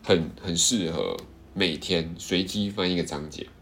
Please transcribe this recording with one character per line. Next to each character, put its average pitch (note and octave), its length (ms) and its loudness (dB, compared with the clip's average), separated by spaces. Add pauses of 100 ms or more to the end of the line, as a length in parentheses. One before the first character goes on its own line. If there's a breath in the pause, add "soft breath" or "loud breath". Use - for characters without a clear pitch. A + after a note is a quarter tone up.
很， F2 260 4 (100)
很 E2+ 160 -2
适 F2 360 2
合 G1+ 240 -2 (380)
每 F#2 220 2
天 E2 400 0
随 F#2+ 280 0
机 G2+ 260 -2
翻 F#2+ 180 0
一 F2+ 80 2
个 E2+ 60 2
章 D2+ 260 -6
节 - 200 -12 (140)